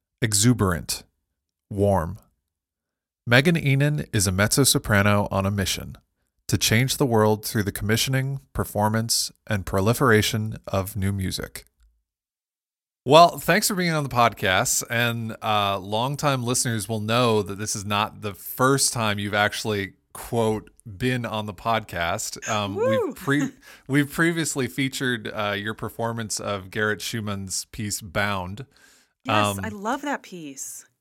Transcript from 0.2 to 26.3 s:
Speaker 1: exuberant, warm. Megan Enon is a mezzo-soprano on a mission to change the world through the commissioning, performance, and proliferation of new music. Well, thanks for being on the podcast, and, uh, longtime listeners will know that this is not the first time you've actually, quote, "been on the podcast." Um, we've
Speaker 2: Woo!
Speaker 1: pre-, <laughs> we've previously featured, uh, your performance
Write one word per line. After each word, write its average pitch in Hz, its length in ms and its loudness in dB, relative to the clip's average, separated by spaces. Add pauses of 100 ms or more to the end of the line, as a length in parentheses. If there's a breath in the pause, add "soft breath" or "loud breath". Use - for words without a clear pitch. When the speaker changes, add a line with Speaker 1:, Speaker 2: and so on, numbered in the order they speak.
Speaker 1:
exuberant, 104 800 2 (720)
warm. 98 480 0 (1040)
Megan 139 320 6
Enon 143 560 2
is 98 140 2
a 98 40 2
mezzo-soprano 104 1000 4
on 98 160 0
a 101 40 2
mission 87 460 -4 (500)
to 101 120 0
change 127 380 2
the 147 100 2
world 107 360 4
through 110 200 0
the 95 80 0
commissioning, 131 680 -2 (140)
performance, 107 760 0 (160)
and 98 180 -2
proliferation 110 920 2 (100)
of 95 280 -4
new 98 160 0
music. - 540 -6 (1400)
Well, 143 360 8
thanks 190 280 0
for 220 60 -2
being 180 200 0
on 151 100 0
the 135 60 -6
podcast, 113 800 2
and, 117 500 -2
uh, 101 380 0
longtime 127 640 -2
listeners 117 440 -2
will 110 120 -2
know 110 420 4
that 98 160 -6
this 104 180 -6
is 104 80 -8
not 101 380 -2
the 101 140 -8
first - 580 0
time 110 240 0
you've 101 160 -4
actually, 104 600 0 (200)
quote, 110 560 -2 (280)
"been 127 280 -2
on 107 200 -6
the 104 80 -10
podcast." 101 960 -4
Um, 104 260 -2
we've 523 240 0
Speaker 2:
Woo! 359 140 -4
Speaker 1:
pre-, 269 380 -2 (180)
<laughs> - 180 -20
we've 143 240 0
previously 165 560 -2
featured, 127 680 -4
uh, 104 240 -2
your 107 160 -6
performance 113 640 -6